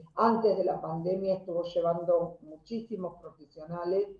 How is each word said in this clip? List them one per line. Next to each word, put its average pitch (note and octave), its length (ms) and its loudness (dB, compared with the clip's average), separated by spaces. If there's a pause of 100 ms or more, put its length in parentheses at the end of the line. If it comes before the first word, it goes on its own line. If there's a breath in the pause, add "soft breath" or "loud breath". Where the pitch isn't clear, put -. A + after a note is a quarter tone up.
(160)
antes A3 420 4
de F3+ 60 0
la F3+ 160 0
pandemia, F3+ 560 0
estuvo E3+ 260 -2
llevando E3+ 800 0
muchísimos G#3 800 -8
profesionales. E3+ 880 -4 (120)